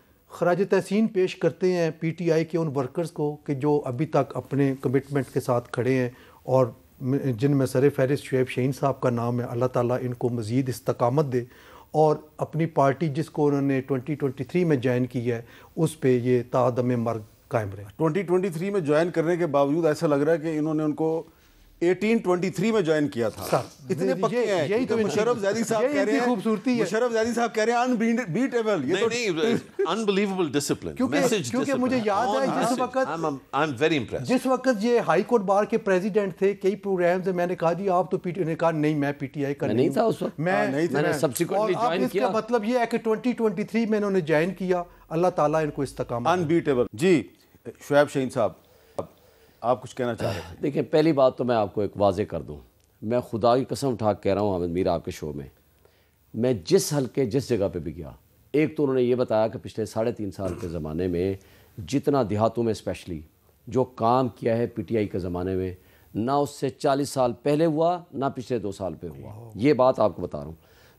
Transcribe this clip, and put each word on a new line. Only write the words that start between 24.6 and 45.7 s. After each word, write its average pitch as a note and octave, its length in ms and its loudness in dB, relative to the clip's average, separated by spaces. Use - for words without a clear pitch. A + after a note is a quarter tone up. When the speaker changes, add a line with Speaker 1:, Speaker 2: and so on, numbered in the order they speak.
Speaker 1:
यही - 0 -
तो - 0 -
Speaker 2:
क्योंकि A3+ 260 0
Speaker 1:
इनकी, A3+ 100 2
Speaker 2:
मुशर्रफ A3+ 340 0
जैदी G#3 260 -2
साहब A3+ 180 0
Speaker 1:
यही C#4+ 120 0
Speaker 2:
कह C#4+ 80 2
रहे - 20 0
Speaker 1:
इनकी G#3+ 120 2
Speaker 2:
हैं, A#3+ 100 0
Speaker 1:
खूबसूरती A3 460 0
है। A#3+ 60 0
Speaker 2:
मुशर्रफ A3 340 0
जैदी A3+ 200 0
साहब A#3 180 0
कह G#3+ 140 0
रहे A#3 120 2
हैं, A#3+ 60 2
"अनबीटेबल।" A3+ 1040 0
ये D3+ 100 0
Speaker 3:
नहीं, G3 80 0
Speaker 2:
तो A3+ 60 2
Speaker 3:
नहीं, A3+ 460 0
unbelievable G3 720 0
discipline, C#3 400 -4
Speaker 1:
क्योंकि, C4+ 220 0
Speaker 3:
message A3 320 0
Speaker 1:
क्योंकि B3+ 220 -2
Speaker 3:
discipline। B3 80 0
Speaker 1:
मुझे B3+ 160 0
याद G#3+ 320 0
है C4+ 180 0
जिस G3+ 220 0
Speaker 3:
Honest। B3 120 0
Speaker 1:
वक्त, B3+ 180 -2
Speaker 3:
I'm, E3 260 -2
I'm, C#3+ 120 -2
I'm C#3+ 240 0
very D#3 160 2
impressed। A#2+ 300 -4
Speaker 1:
जिस B3 220 0
वक्त B3+ 360 2
ये A#3 180 4
हाई E3+ 220 2
कोर्ट A#3 200 2
बार G3+ 240 2
के A3+ 100 0
प्रेसिडेंट G3 680 0
थे, G3 120 2
कई G3 220 0
प्रोग्राम्स F#3 500 0
में F#3+ 60 0
मैंने F3 220 -2
कहा, E3+ 180 2
"जी, G3 160 -4
आप F3 220 2
तो F#3 80 0
पीटीआई," F3 280 -4
ने D#3+ 80 -2
कहा, E3 160 2
"नहीं, D#3 260 2
मैं C#3+ 220 -2
पीटीआई C#3 360 -4
का C#3+ 120 -4
Speaker 4:
मैं G#2 80 0
Speaker 1:
नहीं A#2+ 140 4
Speaker 4:
नहीं - 80 -2
था B3 40 4
Speaker 1:
हूँ।" A3+ 100 2
Speaker 4:
उस - 120 -4
वक्त। - 180 -6
Speaker 1:
मैं F3 120 0
Speaker 2:
हाँ, G#3 140 2
नहीं D#3+ 220 0
थे। C3+ 60 -4
Speaker 4:
मैंने D#3 140 2
Speaker 2:
मैं D#3+ 100 0
Speaker 4:
subsequently E3 400 0
Speaker 1:
और G#3 160 2
अब G#3+ 60 -2
Speaker 4:
ज्वाइन F#3 200 0
Speaker 1:
इसका B3+ 120 0
Speaker 4:
किया। A3 160 2
Speaker 1:
मतलब A3 360 0
ये B3 140 2
है A#3 80 2
कि A#3 120 0
ट्वेंटी A3 340 0
ट्वेंटी G#3 320 -2
थ्री A3 220 0
में G#3+ 120 2
इन्होंने G3 220 2
ज्वाइन D#3+ 320 2
किया। F3+ 340 -2
अल्लाह E3+ 200 2
ताला D#3 300 2
इनको D3 220 -2